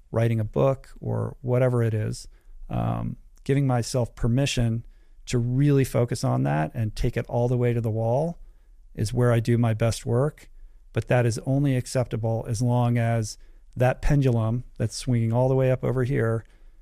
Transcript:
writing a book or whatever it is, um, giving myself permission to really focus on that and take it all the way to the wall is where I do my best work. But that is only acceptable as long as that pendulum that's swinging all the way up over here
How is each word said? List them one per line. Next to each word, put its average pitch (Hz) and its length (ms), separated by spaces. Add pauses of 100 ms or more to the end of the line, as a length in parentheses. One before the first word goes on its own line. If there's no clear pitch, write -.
(120)
writing 113 300
a - 20
book 135 460 (100)
or 117 400
whatever 123 420
it 113 120
is, 110 340 (420)
um, 57 460 (280)
giving 139 240
myself 123 480
permission 117 680 (420)
to 127 100
really 135 460
focus 120 400
on 127 200
that 151 300
and 110 220
take 117 200
it 117 120
all 120 200
the 123 100
way 120 160
to 117 80
the 113 100
wall 120 480 (540)
is 101 200
where 123 180
I 117 80
do 117 180
my 117 160
best 113 320
work. 127 440 (420)
But - 160
that 123 180
is 113 200
only 139 300
acceptable 113 720
as 113 140
long 120 360
as 117 400 (380)
that 127 260
pendulum 123 640 (140)
that's 117 180
swinging 113 380
all 127 160
the 135 60
way 131 140
up 127 140
over 127 220
here 113 400 (360)